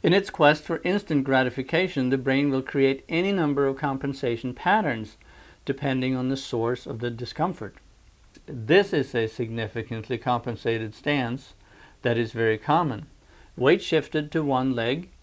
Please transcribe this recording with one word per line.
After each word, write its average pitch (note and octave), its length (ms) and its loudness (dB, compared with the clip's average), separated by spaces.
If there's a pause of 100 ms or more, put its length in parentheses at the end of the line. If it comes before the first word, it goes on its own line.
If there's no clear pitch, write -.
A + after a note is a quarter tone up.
In E3 100 6
its G3 160 2
quest D3+ 340 6
for E3 200 -4
instant F3 400 0
gratification, C3+ 840 0
the C3+ 80 2
brain C3+ 340 2
will C3 100 0
create C3+ 480 0
any F3+ 220 0
number D3 340 0
of C3+ 120 0
compensation C3 760 -4
patterns D3+ 640 -2 (480)
depending C3 500 -2
on B2+ 140 -2
the C3+ 80 -2
source A#2+ 480 -4
of A#2+ 140 -10
the A#2+ 100 -4
discomfort. A#2+ 640 -6 (720)
This C#3+ 480 2
is C3 220 0
a A2+ 120 2
significantly A2+ 920 -6
compensated A2+ 760 -2
stance C3 600 -4 (500)
that A#2+ 140 2
is A2+ 160 -2
very A2+ 240 2
common. D3 500 0 (480)
Weight D3+ 260 4
shifted D3+ 520 -2
to D#3+ 100 0
one C3 320 2
leg B2+ 340 -2 (140)